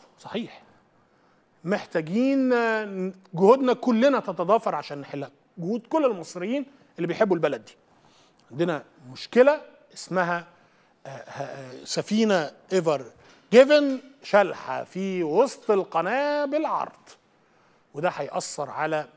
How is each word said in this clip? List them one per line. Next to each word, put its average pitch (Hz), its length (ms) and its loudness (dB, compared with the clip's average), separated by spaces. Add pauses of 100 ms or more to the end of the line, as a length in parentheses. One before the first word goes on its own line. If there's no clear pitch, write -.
(180)
صحيح، - 440 -12 (1000)
محتاجين 226 840 0 (840)
جهودنا 247 380 2
كلنا 247 480 2
تتضافر 185 540 0
عشان 147 260 -8
نحلها، 139 300 -10 (280)
جهود 190 280 -6
كل 311 180 0
المصريين 214 640 -2 (300)
اللي 170 100 -4
بيحبوا 190 300 2
البلد 147 280 -2
دي. - 120 -20 (720)
عندنا 156 340 -2 (280)
مشكله 269 480 4 (340)
اسمها، 175 520 -4 (600)
آه، - 20 -18
آه، 135 760 -14
سفينه 208 680 0 (220)
ايفر 160 300 2 (500)
جيفن 269 480 8 (220)
شالحه 143 600 0
في 185 380 -4
وسط 185 480 0
القناه 240 760 0
بالعرض، 277 640 -4 (840)
وده 151 140 -2
هيأثر 147 600 -8
على 151 360 -4 (100)